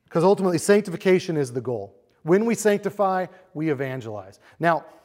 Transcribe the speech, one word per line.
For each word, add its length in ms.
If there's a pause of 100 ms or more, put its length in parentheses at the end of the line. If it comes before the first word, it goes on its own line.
'Cause 160
ultimately, 320
sanctification 800
is 160
the 80
goal. 340 (280)
When 240
we 80
sanctify, 720 (260)
we 160
evangelize. 720 (180)
Now, 280 (180)